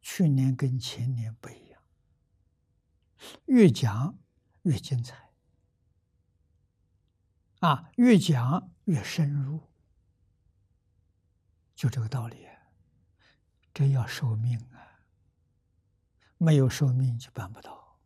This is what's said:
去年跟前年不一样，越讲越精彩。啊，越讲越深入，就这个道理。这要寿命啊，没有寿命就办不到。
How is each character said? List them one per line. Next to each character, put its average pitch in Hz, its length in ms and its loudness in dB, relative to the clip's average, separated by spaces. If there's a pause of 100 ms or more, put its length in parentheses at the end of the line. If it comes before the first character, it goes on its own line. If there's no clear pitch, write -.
去 - 260 0
年 135 260 2
跟 127 240 -2
前 120 360 -6
年 113 220 -8
不 - 120 -20
一 - 220 -20
样， - 120 -20 (1600)
越 233 240 8
讲 117 480 -4 (440)
越 160 160 0
精 120 240 -4
彩。 - 300 -16 (2250)
啊， 156 360 0
越 240 220 6
讲 143 520 0 (140)
越 151 180 0
深 147 300 -2
入， 143 380 -6 (2000)
就 - 140 -4
这 120 120 -4
个 110 80 -6
道 117 200 -6
理。 - 180 -18 (1300)
这 139 180 0
要 127 160 0
寿 113 280 -6
命 117 240 -4 (160)
啊， - 320 -20 (1300)
没 160 200 4
有 131 120 4
寿 131 240 0
命 127 240 0
就 - 140 -14
办 101 220 -12
不 - 80 -20
到。 - 460 -20